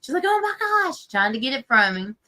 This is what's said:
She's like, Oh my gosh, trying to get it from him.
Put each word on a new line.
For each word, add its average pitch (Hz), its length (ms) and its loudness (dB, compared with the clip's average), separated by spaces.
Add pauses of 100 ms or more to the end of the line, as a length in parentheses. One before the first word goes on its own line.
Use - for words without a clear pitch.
She's - 120 -12
like, 349 120 0
Oh 415 160 4
my 415 180 -2
gosh, 415 480 -2
trying 202 260 0
to 220 60 -4
get 262 140 -4
it 277 140 -6
from 208 280 4
him. 190 220 -8 (100)